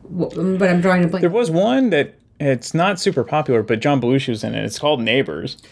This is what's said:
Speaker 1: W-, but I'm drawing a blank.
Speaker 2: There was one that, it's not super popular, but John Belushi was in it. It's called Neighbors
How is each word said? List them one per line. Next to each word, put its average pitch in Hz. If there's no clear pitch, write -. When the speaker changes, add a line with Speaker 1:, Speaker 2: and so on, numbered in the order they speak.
Speaker 1:
W-, 180
but 190
I'm 175
drawing 180
a 175
blank. 180
Speaker 2:
There 175
was 226
one 226
that, 147
it's 135
not 180
super 185
popular, 135
but 110
John 143
Belushi 131
was 110
in 113
it. 110
It's 110
called 147
Neighbors 110